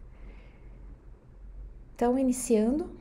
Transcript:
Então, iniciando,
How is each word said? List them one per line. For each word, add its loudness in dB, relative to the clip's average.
Então, 4
iniciando, 4